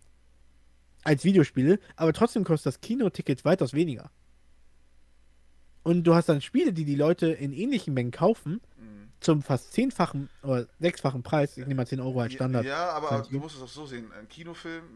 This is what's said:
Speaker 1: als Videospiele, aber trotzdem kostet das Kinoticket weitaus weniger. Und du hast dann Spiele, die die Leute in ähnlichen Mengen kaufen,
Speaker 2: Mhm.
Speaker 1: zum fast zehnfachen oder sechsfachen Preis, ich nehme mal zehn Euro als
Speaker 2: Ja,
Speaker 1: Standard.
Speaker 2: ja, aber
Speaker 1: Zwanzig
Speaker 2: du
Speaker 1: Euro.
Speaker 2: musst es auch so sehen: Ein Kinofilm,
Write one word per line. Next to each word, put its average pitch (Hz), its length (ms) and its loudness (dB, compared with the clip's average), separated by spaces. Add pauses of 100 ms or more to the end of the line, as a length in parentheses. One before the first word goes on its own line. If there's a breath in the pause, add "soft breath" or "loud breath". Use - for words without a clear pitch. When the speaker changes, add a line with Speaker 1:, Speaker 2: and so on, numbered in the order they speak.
(1040)
Speaker 1:
als 151 220 2
Videospiele, 170 560 4 (160 loud breath)
aber 160 160 2
trotzdem 220 320 0
kostet 160 220 0
das 139 140 -4
Kinoticket 214 640 -2
weitaus 147 300 2
weniger. 151 380 -4 (1700)
Und 170 220 2
du 170 100 6
hast 170 140 4
dann 147 140 2
Spiele, 277 320 0
die 160 100 -2
die 143 100 -2
Leute 160 340 2
in 143 240 -4
ähnlichen 202 420 -4
Mengen 123 160 -2
kaufen, 185 500 0 (160)
Speaker 2:
Mhm. 107 320 -20 (120)
Speaker 1:
zum 151 220 4
fast - 300 -2
zehnfachen 175 560 -2 (140)
oder 127 240 -2 (120)
sechsfachen 147 440 -2
Preis, 147 340 0
ich 131 100 -12
nehme 135 100 -4
mal 127 100 -2
zehn 131 140 -6
Euro 127 200 -4
als 120 120 -2
Speaker 2:
Ja, 131 40 -12
Speaker 1:
Standard. 127 300 0
Speaker 2:
ja, 165 240 -4
aber 151 180 -4
Speaker 1:
Zwanzig 127 220 -2
Speaker 2:
du 135 60 -6
Speaker 1:
Euro. 139 80 -6
Speaker 2:
musst 151 120 -14
es 131 60 -14
auch 123 60 -14
so 147 180 -14
sehen: 120 260 -14
Ein 107 160 -18
Kinofilm, 165 560 -14 (120)